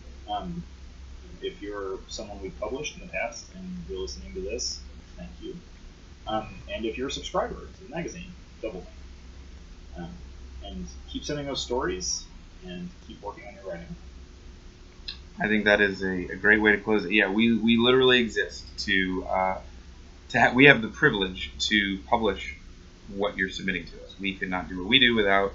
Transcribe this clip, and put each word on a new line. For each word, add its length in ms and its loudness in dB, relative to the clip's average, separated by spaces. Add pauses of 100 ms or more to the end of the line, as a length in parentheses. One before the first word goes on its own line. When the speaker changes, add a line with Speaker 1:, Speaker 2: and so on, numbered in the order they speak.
(300)
Speaker 1:
Um, 320 -6 (800)
if 180 -8
you're 460 -6
someone 340 -10
we've 200 -10
published 340 -6
in 100 -14
the 80 -14
past 340 -6 (100)
and 80 -12 (240)
you're 100 -6
listening 360 -8
to 60 -6
this, 380 -6 (380)
thank 140 -12 (100)
you. 160 -10 (720)
Um, 260 -4 (180)
and 120 -6
if 120 -4
you're 120 -4
a 40 -6
subscriber 440 -4
to 280 -16
the 60 -18
magazine, 400 -8 (300)
double 260 -8 (1120)
thank 20 -12
you. 60 -8
Um, 60 -12 (540)
and 220 -10 (220)
keep 160 -8
sending 220 -4
those 140 -4
stories 640 -2 (400)
and 240 -10 (200)
keep 120 -14
working 280 -12
on 60 -18
your 100 -18
writing. 320 -10 (1400)
Speaker 2:
I 80 2
think 160 4
that 160 8
is 220 4
a, 300 0
a 40 -8
great 240 6
way 100 8
to 80 6
close 260 2
it. 60 -2
Yeah, 220 6
we, 240 6
we 220 6
literally 420 8
exist 440 -2 (160)
to, 440 2
uh, 340 0 (680)
to 120 2
ha-, 140 6
we 120 10
have 160 10
the 60 -4
privilege 640 0 (200)
to 360 2
publish 480 0 (540)
what 280 -2
you're 140 0
submitting 360 -4
to 180 -14
us. 160 -18
We 140 -2
could 160 -6
not 180 -4
do 100 -8
what 80 -6
we 140 6
do 160 6
without 380 4